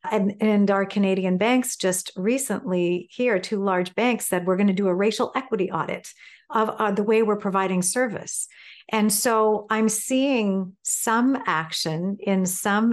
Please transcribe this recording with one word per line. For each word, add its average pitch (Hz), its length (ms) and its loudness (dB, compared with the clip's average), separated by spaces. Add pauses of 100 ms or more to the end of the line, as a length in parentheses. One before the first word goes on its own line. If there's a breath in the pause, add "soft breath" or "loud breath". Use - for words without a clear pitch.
(100)
And, 202 320 0
and 208 280 4
our 196 140 2
Canadian 190 540 0
banks 247 380 0
just 185 400 -2
recently 185 920 -2
here, 247 280 0
two 196 260 -4
large 180 300 0
banks 233 320 0
said, 180 180 -2
"We're 185 140 2
gonna 202 160 4
do 196 140 0
a 180 60 2
racial 208 400 0
equity 208 360 -2
audit - 380 -6 (420 loud breath)
of, 220 180 0 (100)
uh, 214 120 0
the 202 140 0
way 220 180 4
we're 208 140 2
providing 190 440 0
service." - 680 -4 (400 loud breath)
And 214 240 2
so 214 580 2
I'm 220 180 2
seeing 214 960 0
some 240 640 0
action 165 760 -4
in 190 240 0
some 208 480 0